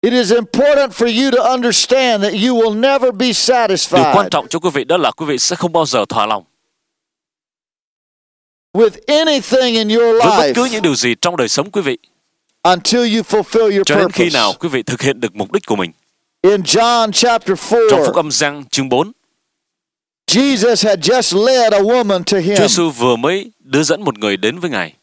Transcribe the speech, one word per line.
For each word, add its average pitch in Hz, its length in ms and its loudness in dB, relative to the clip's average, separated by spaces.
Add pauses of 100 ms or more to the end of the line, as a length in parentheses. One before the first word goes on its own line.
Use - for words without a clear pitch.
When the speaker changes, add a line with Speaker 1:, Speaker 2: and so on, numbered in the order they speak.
Speaker 1:
It 240 120 0
is 233 180 2
important 269 600 0
for 233 340 0
you 240 120 0
to 247 140 0
understand 240 720 0
that 202 100 -2
you 233 280 0
will 220 180 0
never 262 320 2
be 214 140 -2
Speaker 2:
Điều 240 80 0
Speaker 1:
satisfied 180 800 2
Speaker 2:
quan 202 160 2
trọng 151 160 -2
cho 165 120 -6
quý 180 140 -2
vị 139 100 -2
đó - 140 0
là 139 140 0
quý - 140 -10
vị 147 120 -4
sẽ - 180 -2
không 175 180 -4
bao 165 120 2
giờ 117 240 -2
thỏa 107 160 0
lòng 107 180 -4 (2250)
Speaker 1:
with 220 180 4 (160)
anything 269 680 2
in 220 140 -2
your 233 340 2
Speaker 2:
với 220 140 4
bất 143 180 2
cứ 240 80 0
Speaker 1:
life 254 80 -4
Speaker 2:
những 220 100 -4
điều 160 140 0
gì 120 260 -2
trong 175 160 -2
đời 123 120 0
sống 180 220 -4
quý 202 100 -4
vị 135 160 -4 (680)
Speaker 1:
until 214 520 0
you 226 80 -2
fulfill 214 520 0
your 196 100 2
Speaker 2:
cho - 100 0
đến 190 160 2
khi 180 120 0
Speaker 1:
purpose. 151 160 0
Speaker 2:
nào 104 200 0
quý 170 100 -6
vị 123 140 -4
thực 123 180 -6
hiện 131 180 -2
được 113 160 -6
mục 104 160 -8
đích 202 140 -4
của 110 100 -2
mình. 90 160 -4 (500)
Speaker 1:
In 196 200 2
John 233 500 0
chapter 226 480 0
four, 226 320 0
Speaker 2:
Trong 170 140 2
Phúc - 100 -2
Âm 156 160 -2
Giăng 147 400 -4
chương 135 180 -4
bốn, 151 220 0 (1200)
Speaker 1:
Jesus 233 580 2
had 190 100 0 (120)
just 220 340 0
led 240 280 2
a 202 60 4
woman 208 380 0
to 175 60 -4
Speaker 2:
Chúa 202 140 0
Speaker 1:
him. 190 200 0
Speaker 2:
Giêsu 180 320 2
vừa 123 260 0
mới 180 440 -4
đưa 135 240 -2
dẫn 165 200 -2
một 131 160 -4
người 101 180 -2
đến 113 220 -4
với 175 100 -6
Ngài. 85 340 -6